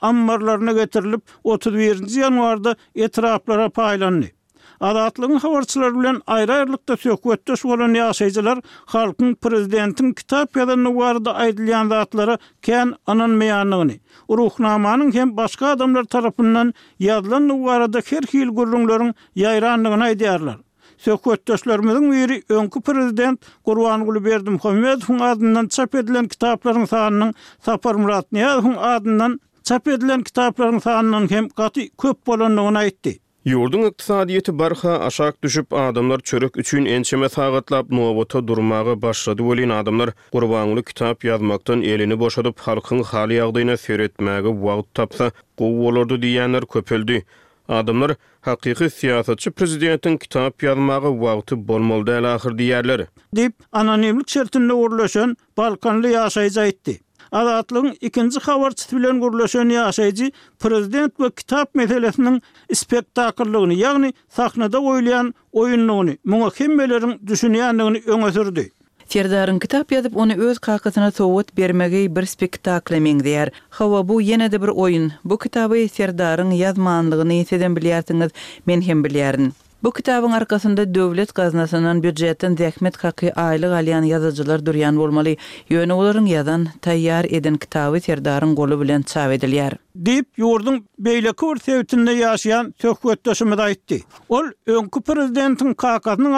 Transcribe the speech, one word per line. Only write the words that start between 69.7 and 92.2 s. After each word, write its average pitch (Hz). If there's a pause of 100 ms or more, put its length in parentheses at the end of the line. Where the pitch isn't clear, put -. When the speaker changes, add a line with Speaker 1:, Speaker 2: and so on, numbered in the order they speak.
Speaker 3:
ýazyp, 254
ony 220
öz 233
kakasyna 208
sowat 190
bermegi 180
bir 185
spektakle 180
meňzeýär. 147 (180)
Hawa, 202
bu 220
ýene-de 214
bir 208
oýun. 170 (120)
Bu 190
kitaby 226
Serdarın 180
ýazmanlygyny 170
seden 180
bilýärsiňiz, 165 (340)
men 175
hem 165
bilýärin. 139 (320)
Bu 233
kitabyň 240
arkasynda 208
döwlet 185
gaznasyndan, 170
büdjetden 170
zähmet 170
haky 175
aýlyk 170
alýan 160
ýazyjylar 156
durýan 151
bolmaly. 156 (340)
Ýöne 170
olaryň 208
ýazan, 156 (180)
taýýar 165
eden 156
kitaby 151
Serdaryň 147
goly 147
bilen 143
çap 143
edilýär. 135 (280)
Speaker 1:
Diýip, 254 (120)
ýurdun 226 (160)
beýleki 233
bir 262
sebitinde 247
ýaşaýan 226